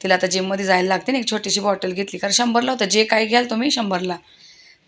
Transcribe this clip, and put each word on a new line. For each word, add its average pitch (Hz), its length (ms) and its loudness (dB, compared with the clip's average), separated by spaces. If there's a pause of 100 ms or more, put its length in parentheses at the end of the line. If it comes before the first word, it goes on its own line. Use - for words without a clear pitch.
तिला 190 100 2
आता 185 140 2
जिममध्ये 190 380 -2
जायला 185 220 2
लागते 190 240 0
ना, 269 80 0
एक 226 120 -4
छोटीशी 202 280 -2
बॉटल 196 320 -2
घेतली, 190 260 -6
कारण 202 160 -4
शंभरला 240 380 2
होतं, 247 140 0
जे 208 180 2
काही 220 220 2
घ्याल 240 240 2
तुम्ही 240 220 0
शंभरला. 185 460 -2 (720)